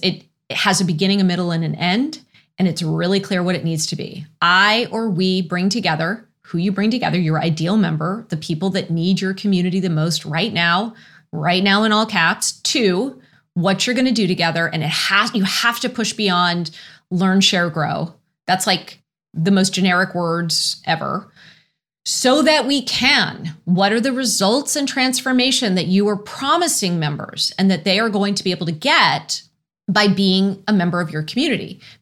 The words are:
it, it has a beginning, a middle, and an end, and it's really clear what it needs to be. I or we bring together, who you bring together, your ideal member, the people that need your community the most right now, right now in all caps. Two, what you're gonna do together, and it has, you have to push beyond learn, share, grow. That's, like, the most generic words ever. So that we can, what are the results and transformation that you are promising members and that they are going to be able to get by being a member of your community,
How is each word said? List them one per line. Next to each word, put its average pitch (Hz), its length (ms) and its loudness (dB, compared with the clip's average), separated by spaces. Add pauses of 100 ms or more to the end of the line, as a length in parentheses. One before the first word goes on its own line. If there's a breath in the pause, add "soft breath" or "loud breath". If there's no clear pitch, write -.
it, - 220 -2 (260)
it - 80 -6
has 196 240 2
a - 20 0
beginning, 185 360 0
a 190 40 4
middle, 175 260 0
and 165 140 0
an 151 120 -2
end, 226 440 -2 (380 soft breath)
and 185 100 4
it's 160 140 -4
really 170 380 0
clear 190 220 -2
what 180 140 0
it - 80 -4
needs 160 220 -2
to - 100 -6
be. - 300 -12 (160)
I 202 480 4
or 220 180 -2
we 185 320 2
bring 180 300 0
together, 180 580 -2 (140)
who - 160 -6
you 190 140 0
bring 202 180 0
together, 175 280 0
your 156 220 0
ideal 165 380 0
member, 175 500 -2
the 165 80 -6
people 165 340 -4
that 185 200 -4
need 180 320 0
your 190 100 -2
community 185 480 0
the 185 80 -2
most 156 380 -2
right 170 260 -2
now, 175 420 0 (380 loud breath)
right 175 300 0
now 202 220 4
in 220 60 2
all 214 140 2
caps. 190 560 0
Two, 233 580 0 (360 soft breath)
what 190 320 0
you're 247 100 0
gonna 254 160 2
do 208 140 2
together, 165 420 0
and 160 140 -4
it 151 80 -2
has, 208 440 0
you 196 100 0
have 240 360 -2
to 254 80 -2
push 247 240 -4
beyond 175 580 0 (400 loud breath)
learn, 185 300 2
share, 175 300 2
grow. 156 440 -4 (320)
That's, 185 200 0
like, - 340 -2 (320)
the 165 180 0
most 190 220 4
generic 185 420 0
words 170 720 -4
ever. - 480 -4 (720 soft breath)
So 269 380 2
that 294 240 2
we 277 160 0
can, 240 720 0 (100)
what 190 280 2
are 233 80 2
the 262 120 0
results 247 600 0
and 285 140 -2
transformation 254 880 0
that 165 100 0
you 196 220 4
are 208 80 0
promising 269 840 -2
members - 580 -4
and 190 140 4
that 165 140 0
they 196 160 2
are 226 80 0
going 202 260 0
to 196 80 -6
be 185 80 -2
able 175 160 -4
to 170 60 -2
get 175 720 0 (460)
by 208 200 4
being 190 580 2
a 214 60 0
member 175 280 2
of 156 100 -4
your 151 120 -4
community, 240 580 -4 (200 loud breath)